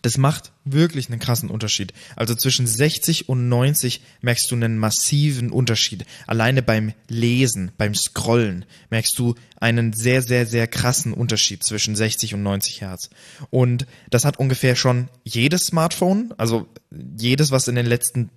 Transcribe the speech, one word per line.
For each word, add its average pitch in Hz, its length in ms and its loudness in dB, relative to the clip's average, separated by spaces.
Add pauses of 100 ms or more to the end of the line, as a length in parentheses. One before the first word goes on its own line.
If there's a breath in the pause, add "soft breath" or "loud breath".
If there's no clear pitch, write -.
Das 117 180 0
macht 143 320 0 (140)
wirklich 147 440 0
einen 117 100 -6
krassen 117 300 -2
Unterschied. 104 420 -4 (240 loud breath)
Also 113 200 -2
zwischen 131 320 0
sechzig 151 600 0
und 123 220 0
neunzig 127 540 0 (180 loud breath)
merkst 120 300 0
du 123 40 -2
einen 113 220 0
massiven 123 720 0
Unterschied. 113 560 -2 (220 loud breath)
Alleine 120 340 2
beim 110 320 0 (140)
Lesen, 117 720 0
beim 107 160 0
Scrollen 110 720 0 (260 loud breath)
merkst 110 260 -2
du 120 160 0 (260 loud breath)
einen 117 340 2
sehr, 123 280 2
sehr, 123 240 2
sehr 117 220 0
krassen 120 440 -2
Unterschied 110 520 -2
zwischen 107 320 -2
sechzig 107 400 -2
und 101 80 -4
neunzig 98 380 -4
Hertz. 92 280 -12 (400 loud breath)
Und 123 380 2 (240 loud breath)
das 123 140 2
hat 143 120 0
ungefähr 131 380 2
schon 123 320 0 (160)
jedes 135 420 2
Smartphone, 185 720 0
also 113 300 0 (240)
jedes, 120 580 0
was 131 180 2
in 120 60 -2
den 120 140 0
letzten 120 500 0